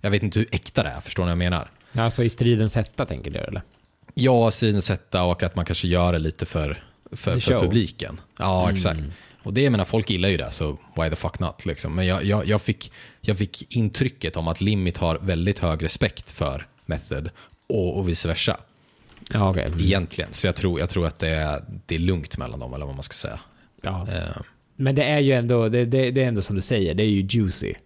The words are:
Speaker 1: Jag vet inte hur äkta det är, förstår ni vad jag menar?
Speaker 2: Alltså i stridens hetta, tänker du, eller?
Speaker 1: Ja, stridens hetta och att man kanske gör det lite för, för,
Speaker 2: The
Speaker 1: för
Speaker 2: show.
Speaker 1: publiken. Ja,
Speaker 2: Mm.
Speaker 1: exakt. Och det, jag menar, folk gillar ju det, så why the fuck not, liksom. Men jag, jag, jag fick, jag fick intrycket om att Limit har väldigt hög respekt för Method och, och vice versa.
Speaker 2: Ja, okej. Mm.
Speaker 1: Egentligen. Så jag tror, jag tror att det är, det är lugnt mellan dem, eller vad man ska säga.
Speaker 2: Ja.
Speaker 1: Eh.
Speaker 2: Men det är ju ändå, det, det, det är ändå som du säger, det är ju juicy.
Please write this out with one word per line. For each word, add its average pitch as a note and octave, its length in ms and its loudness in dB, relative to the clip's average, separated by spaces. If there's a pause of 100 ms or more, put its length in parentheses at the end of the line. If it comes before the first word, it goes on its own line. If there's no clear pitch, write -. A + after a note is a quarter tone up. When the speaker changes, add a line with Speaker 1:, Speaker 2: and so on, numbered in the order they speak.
Speaker 1:
Jag G#2 100 0
vet G2+ 120 2
inte G#2 160 0
hur A2 120 2
äkta - 320 -2
det C#3+ 60 -2
är, A#2 120 -10
förstår - 220 -4
ni - 40 2
vad F2 40 0
jag E2+ 60 0
menar? F2 340 0 (220)
Speaker 2:
Alltså A#2 300 0
i A#2 60 2
stridens A2+ 460 2
hetta, A#2+ 300 -2
tänker - 260 -8
du, - 80 -6
eller? - 220 -6 (520)
Speaker 1:
Ja, A#2+ 380 6
stridens G#2 380 2
hetta F#2 340 0
och F2+ 200 2
att E2+ 120 -2
man F2 100 0
kanske - 220 -2
gör F2 260 4
det E2 60 2
lite D#2 260 -2
för, D2+ 380 -4 (280)
för, - 240 -2
Speaker 2:
The A#2+ 60 0
Speaker 1:
för - 100 2
Speaker 2:
show. - 100 4
Speaker 1:
publiken. F#2 600 -2 (160)
Ja, F#2 260 2
Speaker 2:
Mm. F2+ 100 4
Speaker 1:
exakt. F2 280 0 (420)
Och G2 100 -6
det, B2 80 2
jag C#3 100 4
menar, G2+ 140 4
folk A2 240 0
gillar F#2+ 200 2
ju F#2 80 4
det, C#2+ 140 -4
så D2+ 200 -2 (240)
why D#2+ 140 0
the D#2 60 -2
fuck - 240 -6
not, - 260 -4
liksom. D#2 300 -4
Men F#2 100 2
jag, F2+ 180 0
jag, G2+ 240 2
jag G#2 140 2
fick, - 300 -4 (300)
jag G#2 160 -2
fick - 380 -6
intrycket F2 600 -2
om E2 100 -2
att E2 140 -2
Limit F#2+ 360 2
har D#2+ 240 0
väldigt F#2 380 0
hög D#2+ 240 0
respekt - 480 -2
för C2+ 360 -4 (180)
Method D#2 440 -6 (380)
och, F2+ 300 0
och F#2+ 120 -2
vice E2+ 180 -2
versa. - 300 -2 (760)
Speaker 2:
Ja, G2+ 160 4
okej. F2 160 0
Mm. E2+ 140 -4
Speaker 1:
Egentligen. F#2+ 540 0
Så - 140 0
jag F2+ 80 0
tror, F2 240 0
jag F2 100 0
tror E2+ 180 0
att - 120 -6
det D#2+ 100 0
är, D2+ 340 -2 (220)
det E2+ 100 -4
är D#2+ 40 -2
lugnt F2 380 -2
mellan - 220 -8
dem, B1 140 -10
eller C#2+ 120 -8
vad C3+ 100 -10
man C3+ 80 -10
ska - 100 -10
säga. - 260 -8 (420)
Speaker 2:
Ja. F#2 300 -6
Speaker 1:
Eh. E2 300 -6 (340)
Speaker 2:
Men C3+ 200 2
det D3 80 2
är D3 160 2
ju C3+ 140 6
ändå, A#2 360 4
det, A#2+ 160 4
det, B2+ 260 2
det C3 120 2
är B2+ 40 2
ändå A2 140 0
som G2+ 140 -2
du F#2 60 0
säger, F#2 320 0
det G2+ 100 2
är A2 60 4
ju G2 200 4
juicy. G2 440 0 (120)